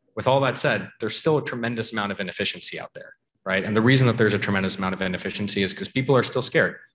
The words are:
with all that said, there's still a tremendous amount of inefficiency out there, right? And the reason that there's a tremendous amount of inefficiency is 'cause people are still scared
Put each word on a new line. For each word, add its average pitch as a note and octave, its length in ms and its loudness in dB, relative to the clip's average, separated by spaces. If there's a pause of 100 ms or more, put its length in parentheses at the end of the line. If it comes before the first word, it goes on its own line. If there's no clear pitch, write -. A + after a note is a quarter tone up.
(140)
with A2 140 -2
all C3+ 120 4
that B2+ 180 0
said, G#2 300 0 (120)
there's G#2+ 160 -4
still D#3 220 2
a - 60 -4
tremendous A#2 480 -4
amount G#2 180 -2
of F#2+ 80 -6
inefficiency F2+ 640 -4
out - 120 -12
there, - 220 -18 (300)
right? F#2+ 180 0
And G#2 140 0
the A2 40 4
reason C3 280 6
that A2+ 100 2
there's G#2+ 160 4
a G2+ 40 2
tremendous G2 380 0
amount F#2+ 180 -2
of F#2+ 80 -4
inefficiency G2 600 -2
is F#2+ 100 0
'cause - 140 -6
people C3 300 2
are A#2 80 4
still - 180 -2
scared A#2 320 0 (200)